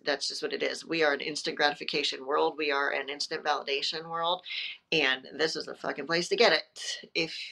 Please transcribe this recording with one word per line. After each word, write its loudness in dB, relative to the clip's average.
that's 0
just -6
what -2
it -2
is. -2
We 2
are 6
an -2
instant -4
gratification 0
world. 2
We 0
are 2
an -2
instant -4
validation -2
world. 0
And 4
this 2
is -8
the -8
fucking -4
place 2
to 2
get 8
it, -2
if -2